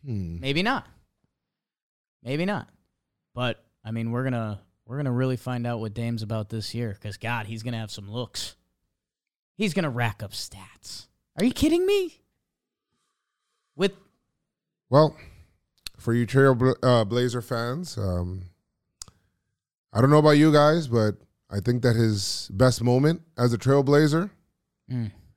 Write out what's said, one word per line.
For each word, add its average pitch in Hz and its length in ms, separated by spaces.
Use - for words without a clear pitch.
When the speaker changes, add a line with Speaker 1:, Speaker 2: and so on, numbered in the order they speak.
Speaker 1:
Hmm. 95 360
Speaker 2:
Maybe 143 240
not. 247 240
Maybe 147 220
not. 196 220
But, 123 300
I 113 80
mean, 113 200
we're 120 140
gonna, 113 340
we're 123 120
gonna 143 140
really 127 260
find 120 280
out 120 140
what 107 140
Dame's 117 280
about 107 280
this 110 260
year, 113 260
'cause, 101 160
God, 113 300
he's 110 160
gonna 117 160
have 107 120
some 101 200
looks. - 440
He's 196 180
gonna 165 160
rack 117 320
up 101 100
stats. - 760
Are 190 60
you 247 80
kidding 339 320
me? 381 360
With 196 180
Speaker 1:
Well, 147 260
for - 160
you 120 120
Trail 135 300
Bla-, 127 280
uh, 123 220
Blazer 120 360
fans, 123 560
um, 92 460
I 104 80
don't 135 80
know 151 100
about 151 120
you 151 200
guys, 147 360
but 110 280
I 101 120
think 120 220
that 120 120
his 110 580
best 120 300
moment 135 380
as 120 160
a 113 40
Trailblazer, 143 720
Speaker 2:
Mm. 120 180